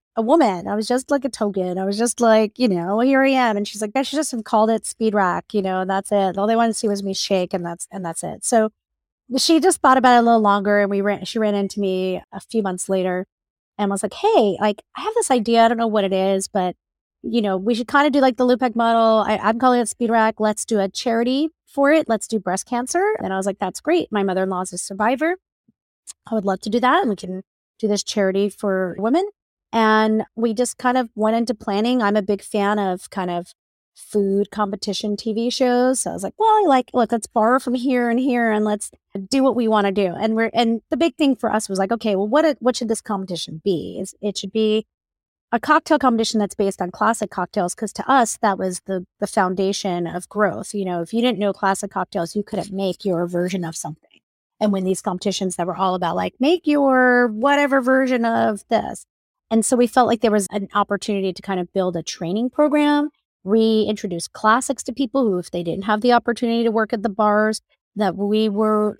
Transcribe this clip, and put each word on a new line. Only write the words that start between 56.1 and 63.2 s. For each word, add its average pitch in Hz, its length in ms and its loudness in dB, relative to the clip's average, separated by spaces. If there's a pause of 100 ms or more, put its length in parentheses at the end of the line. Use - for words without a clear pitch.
like, 185 240 -4
"Make 320 260 0
your 254 600 4
whatever 277 520 2
version 254 440 2
of 226 440 0
this." - 380 -4 (440)
And 226 140 2
so 254 120 2
we 240 100 4
felt 247 220 4
like 226 120 2
there 220 120 2
was 208 180 0
an 196 240 -6
opportunity 202 580 -2
to - 100 -12
kind 190 180 -4
of 175 120 -6
build 185 220 0
a 165 80 -4
training 202 480 -4
program, 294 600 2 (340)